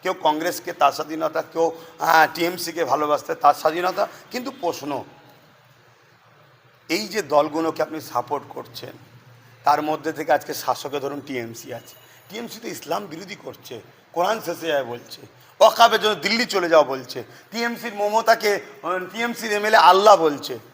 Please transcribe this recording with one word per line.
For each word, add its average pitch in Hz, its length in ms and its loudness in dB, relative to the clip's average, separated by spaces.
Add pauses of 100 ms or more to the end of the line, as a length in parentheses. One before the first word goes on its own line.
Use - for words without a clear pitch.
কেউ 185 200 -2
কংগ্রেসকে 160 500 0
তার 139 200 4
স্বাধীনতা, 156 500 -6
কেউ, 165 300 -2 (260)
আহ, 160 360 4
টিএমসিকে 170 500 -4
ভালোবাসতে 147 500 -2
তার 143 200 4
স্বাধীনতা। 180 540 -2 (220)
কিন্তু 254 300 -8
প্রশ্ন, 143 440 -6 (1800)
এই 196 200 -2
যে 196 140 -6
দলগুলোকে 156 600 0
আপনি 156 180 -6
সাপোর্ট 127 480 -6
করছেন, - 440 -16 (720)
তার 147 180 2
মধ্যে 151 300 -4
থেকে 151 200 -2
আজকে 143 220 -2
শাসকে 139 460 -6
ধরুন 139 200 -8
টিএমসি 120 540 -10
আছে, - 200 -18 (340)
টিএমসি 220 320 -14
তো 226 80 -12
ইসলাম 160 380 -8
বিরোধী 175 300 -14
করছে, 120 440 -16 (320)
কোরআন 214 280 -2
শেষে 165 260 -10
যায় 143 180 -2
বলছে, 120 360 -12 (400)
ওয়াকফের 226 400 6
জন্য 208 140 0
দিল্লি 202 320 -2
চলে 180 220 -2
যাও 160 160 6
বলছে, 127 400 -8 (260)
টিএমসির 233 440 -6
মমতাকে, 214 680 2 (220)
আহ, 180 160 -2 (140)
টিএমসির 226 400 -4
এমএলএ 208 260 2
আল্লাহ 190 380 10
বলছে 143 420 0 (140)